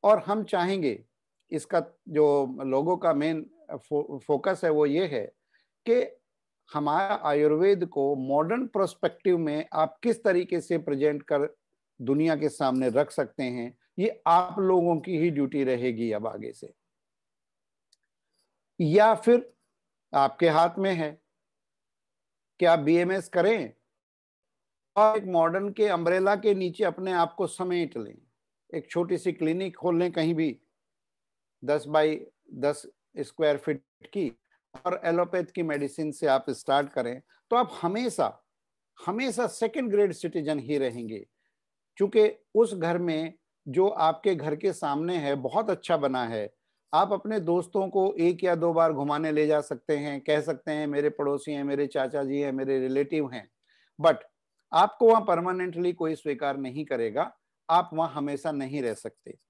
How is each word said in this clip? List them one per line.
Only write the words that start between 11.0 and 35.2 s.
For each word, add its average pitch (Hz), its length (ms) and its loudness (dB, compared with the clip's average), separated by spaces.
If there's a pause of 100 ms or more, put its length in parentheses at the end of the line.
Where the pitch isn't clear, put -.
कर 147 340 -2 (440)
दुनिया 151 340 2
के 147 140 0
सामने 131 400 0
रख 143 220 0
सकते 135 320 -4
हैं, 123 340 -8 (220)
ये 208 280 -2
आप 180 320 4
लोगों 175 400 2
की 180 180 -6
ही 165 120 2
ड्यूटी 139 340 -2
रहेगी 120 480 -2
अब 107 160 -4
आगे 107 260 -10
से। - 200 -20 (2000)
या 202 340 6
फिर 240 380 2 (600)
आपके 143 360 4
हाथ 160 200 4 (100)
में 196 140 0
है 156 280 -6 (1400)
कि 180 60 2
आप 165 140 6
बीएमएस 175 500 0
करें 185 440 0 (1200)
और 214 200 6
एक 208 60 -4
मॉडर्न 185 480 0
के 214 160 0
अम्ब्रेला 185 480 2
के 202 200 2
नीचे 185 280 -4
अपने 185 280 -2
आप 170 260 0
को 180 100 -2
समेट 175 500 -4
लें, 110 200 -12 (580)
एक - 140 -10
छोटी 175 280 -2
सी 180 140 -4
क्लिनिक 170 440 -4
खोल 170 240 0
लें 175 120 0
कहीं 165 220 0
भी 156 280 -2 (1040)
दस 143 220 0
बाई 156 380 0 (280)
दस 143 340 -4 (300)
स्क्वायर 147 400 -2
फीट 139 260 -6 (200)
की, 160 360 -6 (460)
और 180 180 -4
एलोपैथ 175 400 0